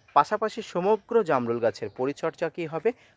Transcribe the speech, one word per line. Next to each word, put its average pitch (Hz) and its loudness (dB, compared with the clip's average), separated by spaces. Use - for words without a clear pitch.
পাশাপাশি 214 2
সমগ্র 214 0
জামরুল 120 0
গাছের 110 -2
পরিচর্যা 156 -4
কী 170 -8
হবে, 165 -2